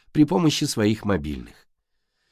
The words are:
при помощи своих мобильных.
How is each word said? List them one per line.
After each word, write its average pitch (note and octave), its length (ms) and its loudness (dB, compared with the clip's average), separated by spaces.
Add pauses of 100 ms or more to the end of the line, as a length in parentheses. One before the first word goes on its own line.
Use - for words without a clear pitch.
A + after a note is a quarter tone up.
(100)
при D3+ 140 4
помощи D#3+ 400 0
своих A2 400 0
мобильных. D2 640 -6 (640)